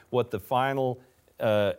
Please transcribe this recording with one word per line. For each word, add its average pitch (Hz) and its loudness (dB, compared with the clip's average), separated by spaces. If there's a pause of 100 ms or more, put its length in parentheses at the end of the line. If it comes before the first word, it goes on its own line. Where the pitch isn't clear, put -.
(100)
what 123 0
the 104 -6
final, 131 -2 (380)
uh, 104 2